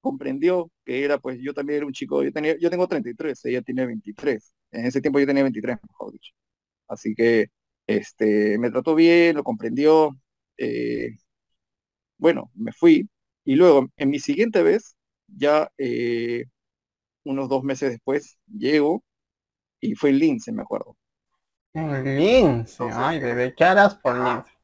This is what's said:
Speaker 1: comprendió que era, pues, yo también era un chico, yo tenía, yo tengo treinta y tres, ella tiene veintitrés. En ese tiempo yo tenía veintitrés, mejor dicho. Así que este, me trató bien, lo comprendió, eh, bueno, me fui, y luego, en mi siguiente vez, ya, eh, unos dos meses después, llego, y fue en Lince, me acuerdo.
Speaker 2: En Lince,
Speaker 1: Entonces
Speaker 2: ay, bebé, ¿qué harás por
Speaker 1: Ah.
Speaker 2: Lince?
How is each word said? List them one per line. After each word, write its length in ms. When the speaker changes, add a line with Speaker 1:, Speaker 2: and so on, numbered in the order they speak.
Speaker 1:
comprendió 680
que 200
era, 140
pues, 220
yo 140
también 240
era 80
un 60
chico, 300
yo 100
tenía, 260
yo 120
tengo 180
treinta 220
y 40
tres, 300
ella 180
tiene 240
veintitrés. 680
En 160
ese 140
tiempo 200
yo 60
tenía 160
veintitrés, 360
mejor 240
dicho. 200
Así 260
que 320
este, 680
me 120
trató 240
bien, 420
lo 80
comprendió, 720
eh, 580
bueno, 360
me 180
fui, 360
y 120
luego, 400
en 140
mi 100
siguiente 420
vez, 340
ya, 500
eh, 640
unos 260
dos 140
meses 280
después, 460
llego, 560
y 160
fue 140
en 100
Lince, 320
me 100
acuerdo. 340
Speaker 2:
En 300
Lince, 760
Speaker 1:
Entonces 0
Speaker 2:
ay, 260
bebé, 380
¿qué 80
harás 320
por 200
Speaker 1:
Ah. 280
Speaker 2:
Lince? 80